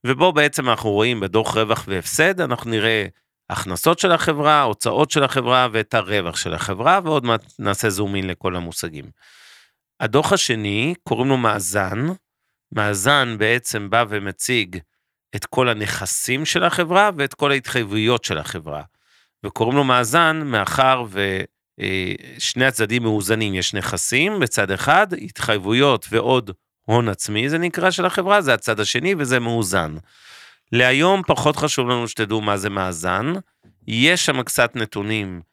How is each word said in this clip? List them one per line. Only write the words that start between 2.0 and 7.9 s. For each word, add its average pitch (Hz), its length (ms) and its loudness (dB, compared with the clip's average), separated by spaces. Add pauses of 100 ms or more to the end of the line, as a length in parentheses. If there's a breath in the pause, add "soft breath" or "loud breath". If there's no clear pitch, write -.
אנחנו 123 300 -4
נראה 110 340 0 (440)
הכנסות 104 500 0
של 180 120 2
החברה, 151 500 2
הוצאות 120 500 0
של 147 120 2
החברה, 127 480 2
ואת 110 220 -2
הרווח 95 440 0
של - 160 -4
החברה, 117 500 0
ועוד 151 220 0
מעט 113 200 0 (140)
נעשה 101 300 0
זום 98 260 -2